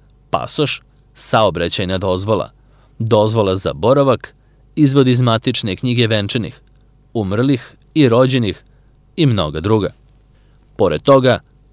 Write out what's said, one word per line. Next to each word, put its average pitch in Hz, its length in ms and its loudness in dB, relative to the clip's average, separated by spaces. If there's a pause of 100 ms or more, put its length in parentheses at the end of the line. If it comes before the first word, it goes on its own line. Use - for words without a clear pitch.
(300)
pasoš, - 520 -4 (320)
saobraćajna 92 840 -2
dozvola, 95 520 -4 (480)
dozvola 107 580 0
za 87 160 -4
boravak, 123 600 0 (420)
izvod 139 320 4
iz 123 120 2
matične 113 560 -2
knjige 120 300 0
venčanih, 104 540 -4 (540)
umrlih 117 600 -2 (200)
i 143 140 4
rođenih 120 540 0 (540)
i 160 100 2
mnoga 80 340 -2
druga. 101 300 0 (840)
Pored 80 260 0
toga, 127 380 4 (320)